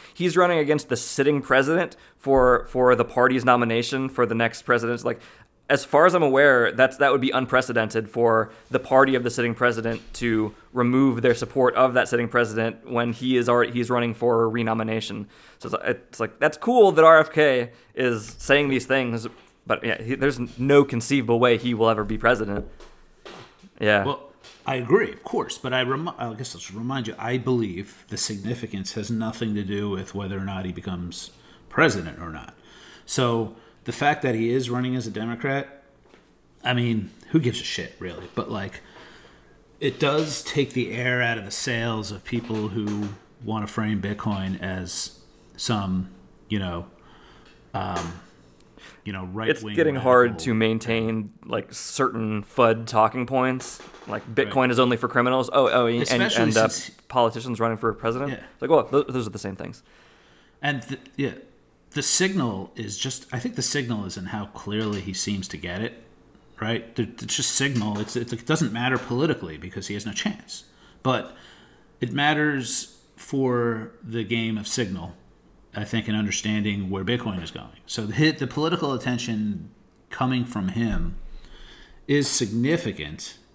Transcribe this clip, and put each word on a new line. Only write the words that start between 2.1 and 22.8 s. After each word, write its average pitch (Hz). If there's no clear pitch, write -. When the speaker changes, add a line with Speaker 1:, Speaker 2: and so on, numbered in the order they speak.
Speaker 1:
for, 127
for 127
the 120
party's 123
nomination 123
for 127
the 110
next 117
president. 117
Like, 120
as 143
far 151
as 175
I'm 175
aware, 135
that's, 127
that 139
would 135
be 127
unprecedented 117
for 113
the -
party 135
of 120
the 117
sitting 117
president 113
to 110
remove 123
their 123
support 123
of 127
that 123
sitting 120
president 113
when 117
he 127
is 120
already, 120
he's 120
running 120
for 113
renomination. 110
So 113
it's, 110
it's -
like, 110
that's 147
cool 226
that 160
R 160
F 151
K 131
is 117
saying 143
these 131
things, 120
but -
yeah, 113
he, 117
there's 131
no 139
conceivable 117
way 120
he 123
will 113
ever 107
be 107
president. 107